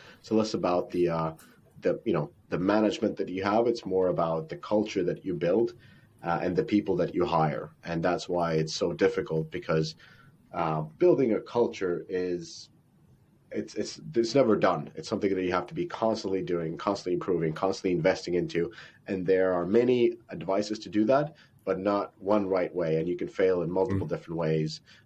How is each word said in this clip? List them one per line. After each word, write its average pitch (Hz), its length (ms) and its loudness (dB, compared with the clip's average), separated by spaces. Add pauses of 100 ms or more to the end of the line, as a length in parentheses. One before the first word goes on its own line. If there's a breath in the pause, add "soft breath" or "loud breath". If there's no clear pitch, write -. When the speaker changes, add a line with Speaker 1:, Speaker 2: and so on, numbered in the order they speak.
(220 loud breath)
Speaker 1:
So - 140 -2
less 107 180 2
about 90 360 0
the, 87 200 2
uh, 80 220 -2 (500 loud breath)
the, - 220 0
you 104 100 2
know, 76 160 0 (180)
the 90 100 -2
management 104 600 2
that 92 100 -4
you 92 140 -6
have. 107 240 2
It's 117 180 -2
more 92 240 2
about 82 400 -2
the 82 80 -8
culture 104 480 -2
that 85 200 -4
you 92 100 -4
build, 95 400 0 (480 soft breath)
uh, 82 200 0
and 87 140 0
the 90 60 2
people 95 340 2
that 85 180 0
you 87 120 2
hire. 80 460 0 (120)
And 82 180 -4
that's 87 260 0
why 85 260 0
it's 80 200 0
so 90 180 -2
difficult, 80 580 0
because, 80 460 -2 (580 loud breath)
uh, 80 280 -2 (160)
building 139 360 4
a 92 60 0
culture - 680 -2
is, 90 640 -6 (800)
it's, - 240 -8
it's, - 260 -8 (140)
it's 117 200 2
never 117 220 6
done. 87 380 2
It's 92 140 -12
something 101 260 0
that 92 80 0
you 90 100 0
have 90 140 0
to 82 80 -16
be 87 100 -2
constantly 104 580 -2
doing, 85 360 -4
constantly 95 360 -2
improving, 82 380 0
constantly 95 400 -2
investing 87 420 2
into. 85 360 0 (380 loud breath)
And 92 180 -4
there 92 260 4
are 87 140 0
many 120 480 4 (160)
advices 98 500 -2
to - 80 -14
do 104 180 2
that, 147 280 2 (300 soft breath)
but 92 140 0
not 101 400 0
one 101 280 2
right 90 280 0
way. 82 220 0
And 80 120 0
you 87 80 -2
can 80 120 -6
fail 92 340 2
in 82 80 -2
multiple 95 360 0
Speaker 2:
Mm. 80 40 -8
Speaker 1:
different 82 280 -6
ways, 78 420 0 (260 soft breath)